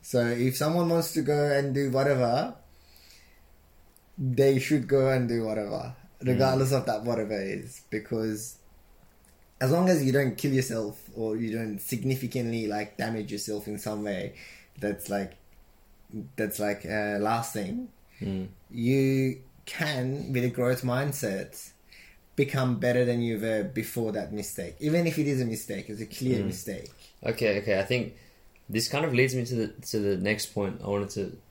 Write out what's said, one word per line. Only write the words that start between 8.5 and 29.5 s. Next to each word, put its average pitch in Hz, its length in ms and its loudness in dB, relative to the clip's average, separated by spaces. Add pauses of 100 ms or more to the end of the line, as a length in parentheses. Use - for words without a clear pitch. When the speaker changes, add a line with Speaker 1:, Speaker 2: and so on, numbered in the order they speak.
Speaker 1:
as 131 100 4
long 175 160 4
as 165 160 6
you 131 80 4
don't 135 260 2
kill 139 140 0
yourself 113 640 -2
or 110 220 -2
you 113 200 -2
don't 107 220 -4
significantly, 120 880 -2
like, 104 300 -4
damage 110 340 -4
yourself 104 340 -6
in 104 140 -6
some 104 240 -6
way, 101 300 -4 (440)
that's, 101 320 -4
like, 98 260 -2 (1000)
that's, 104 240 -4
like, 104 260 -2
uh, 104 360 -2
lasting, 117 680 -2 (320)
Speaker 2:
Mm. 190 300 -4 (200)
Speaker 1:
you 131 680 2 (260)
can, 139 680 -4
with 123 100 2
a 123 60 2
growth 123 320 0
mindset, 123 920 -2 (640)
become 131 420 2
better 123 280 4
than 120 160 2
you 117 180 0
were 110 240 0
before 110 480 -4
that 101 220 -4
mistake. 98 460 -8
Even 165 280 2
if 160 100 0
it 147 100 2
is 139 120 2
a 127 60 2
mistake, 107 440 -6
it's 107 120 -8
a 107 60 -8
clear 127 320 0
Speaker 2:
Mm. 104 80 0
Speaker 1:
mistake. 95 440 -8 (320)
Speaker 2:
Okay, 107 360 0
okay. 101 200 2
I 98 40 2
think 123 320 0 (520)
this - 220 0
kind 147 160 0
of 147 80 0
leads 127 200 4
me 123 120 0
to 120 100 -4